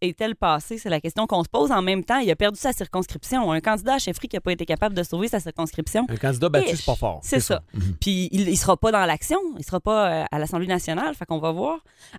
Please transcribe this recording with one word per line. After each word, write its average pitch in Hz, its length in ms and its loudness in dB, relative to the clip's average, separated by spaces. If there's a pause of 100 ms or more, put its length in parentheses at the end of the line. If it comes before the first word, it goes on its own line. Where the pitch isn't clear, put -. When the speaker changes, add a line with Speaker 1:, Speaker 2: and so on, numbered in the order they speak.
Speaker 1:
est-elle 196 340 -2
passée ? 165 400 0
C'est 214 140 -6
la 156 100 2
question 214 260 -2
qu'on 185 180 2
se - 40 -6
pose. - 240 2
En 202 80 4
même 185 240 2
temps, 247 140 2
il 240 120 4
a 233 60 2
perdu 208 240 0
sa 254 140 0
circonscription. 185 800 -2
Un 160 100 0
candidat 208 300 0
à - 20 4
la 269 60 2
chefferie - 280 -6
qui - 80 -6
n'a 180 60 -4
pas 180 100 0
été 170 140 -4
capable 202 280 0
de 175 80 0
sauver 175 260 -2
sa 208 120 0
circonscription. 165 720 -2
Speaker 2:
Un 113 80 -2
candidat 139 320 2
battu, 147 220 4
Speaker 1:
Ish. 170 80 -2
Speaker 2:
c'est - 40 -10
pas 127 100 2
fort. 92 280 -2
Speaker 1:
C'est - 180 0
Speaker 2:
C'est - 140 0
Speaker 1:
ça. - 80 -2 (100)
Speaker 2:
ça. - 60 -6
Mhm. 92 240 0
Speaker 1:
Puis 185 300 0
il, 190 180 2
il 156 80 2
sera 185 180 4
pas 226 160 2
dans 196 140 4
l'action. 170 320 0 (200)
Il 151 60 -10
sera 180 160 -4
pas, 208 320 2
euh, 160 180 -2
à 147 80 -2
l'Assemblée 170 280 -2
nationale. 185 480 -2
Fait 175 100 -14
qu'on 165 140 -4
va 160 140 0
voir. 285 300 -4 (360)